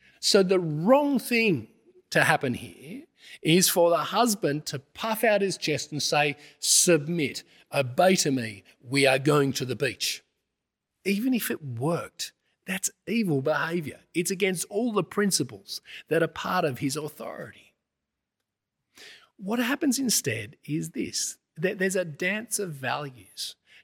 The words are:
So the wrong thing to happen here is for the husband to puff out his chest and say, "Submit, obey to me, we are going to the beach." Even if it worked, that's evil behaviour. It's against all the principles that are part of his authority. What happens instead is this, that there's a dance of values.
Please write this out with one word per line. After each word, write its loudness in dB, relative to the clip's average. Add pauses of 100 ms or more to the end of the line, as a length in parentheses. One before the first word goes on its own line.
(200)
So 6
the 2
wrong 2
thing 0 (420)
to 2
happen 2
here -14 (380)
is 4
for 4
the 4
husband 0
to -8
puff -6
out 4
his -2
chest -4
and -4
say, 0 (240)
"Submit, 2 (300)
obey 4
to 0
me, -4 (180)
we 2
are 6
going 4
to -4
the -4
beach." -4 (840)
Even 0
if -2
it -6
worked, -6 (340)
that's -4 (160)
evil 0
behaviour. -2 (140)
It's -2
against -2
all -2
the 2
principles -2 (280)
that 2
are 2
part -2
of -2
his -2
authority. -12 (1600)
What -4
happens 0
instead -2
is -4
this, -6 (200)
that -4
there's 0
a 0
dance -6
of -6
values. -8 (280)